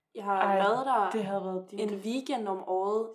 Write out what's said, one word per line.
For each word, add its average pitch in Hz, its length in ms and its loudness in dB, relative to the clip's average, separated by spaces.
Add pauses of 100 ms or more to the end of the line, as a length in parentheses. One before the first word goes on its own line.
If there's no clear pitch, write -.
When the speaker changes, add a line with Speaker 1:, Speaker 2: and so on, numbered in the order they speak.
(160)
Speaker 1:
Jeg 214 80 -8
har 196 180 0
Speaker 2:
Ej, 196 160 4
Speaker 1:
været 220 280 4
der 220 260 2
Speaker 2:
det 208 140 0
havde 196 180 -2
været 185 280 -4
dit. 202 80 -8
Speaker 1:
en 208 200 -4
weekend 233 480 -2
om 190 200 -4
året 202 480 0